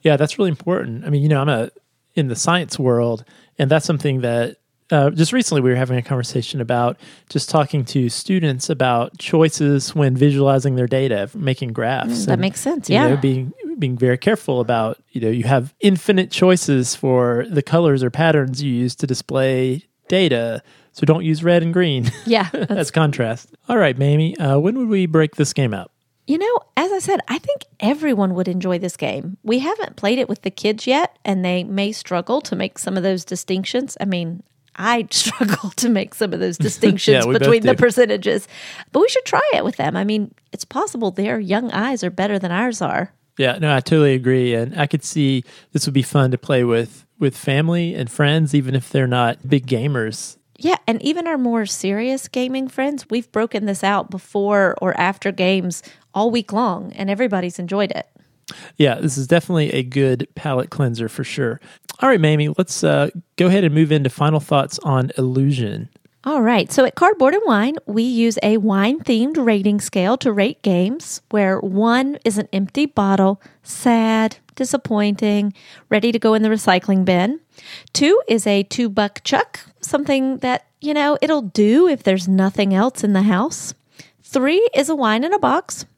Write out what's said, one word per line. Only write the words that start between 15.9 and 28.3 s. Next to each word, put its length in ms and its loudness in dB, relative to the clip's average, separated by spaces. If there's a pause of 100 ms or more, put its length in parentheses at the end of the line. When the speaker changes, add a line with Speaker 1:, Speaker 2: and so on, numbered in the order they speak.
Speaker 1:
choices 640 2
for 560 0
the 120 0
colors 420 2
or 60 0
patterns 520 0
you 100 -2
use 240 -2
to 100 -4
display 760 -2 (260)
data, 540 0 (300)
so 120 -4
don't 200 4
use 180 0
red 200 4
and 100 -2
green 460 0
<laughs> 80 -10
Speaker 2:
Yeah, 260 2
Speaker 1:
as 160 -4
Speaker 2:
that's 240 -2
Speaker 1:
contrast. 560 0 (200)
All 100 0
right, 200 4
Mamie, 400 2
uh, 200 2
when 200 0
would 100 -2
we 180 2
break 300 2
this 160 0
game 220 -2
up? 160 -12 (360)
Speaker 2:
You 120 0
know, 200 0 (180)
as 160 -2
I 80 -2
said, 280 -2
I 100 -4
think 240 -6 (180)
everyone 540 0